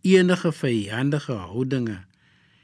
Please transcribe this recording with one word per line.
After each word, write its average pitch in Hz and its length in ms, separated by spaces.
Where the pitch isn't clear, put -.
enige 180 520
vyandige 127 800
houdinge 110 720